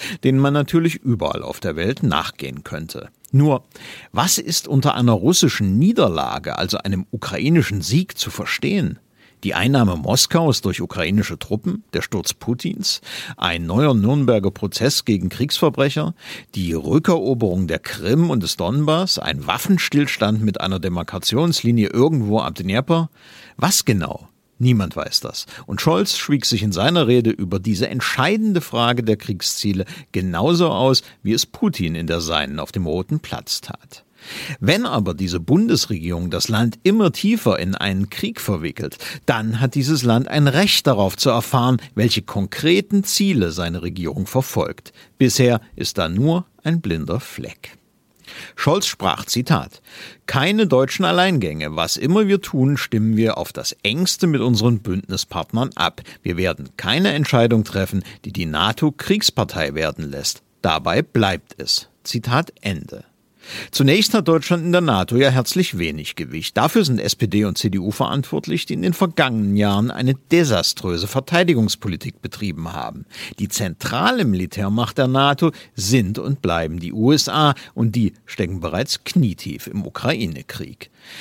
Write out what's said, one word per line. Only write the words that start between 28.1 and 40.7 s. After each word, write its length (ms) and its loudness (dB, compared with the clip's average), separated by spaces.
Frage 420 0
der 140 2
Kriegsziele 680 -4
genauso 580 2
aus, 340 2
wie 120 0
es 120 0
Putin 480 -2
in 140 -4
der 140 0
seinen 380 -4
auf 120 -10
dem 160 -2
Roten 320 -2
Platz 420 -8
tat. 420 -18
Wenn 280 2
aber 260 0
diese 260 -2
Bundesregierung 920 0
das 180 -2
Land 320 0
immer 320 4
tiefer 460 0
in 160 -2
einen 340 0
Krieg 320 -6
verwickelt, 560 -4
dann 340 0
hat 140 0
dieses 260 0
Land 260 4
ein 200 4
Recht 400 2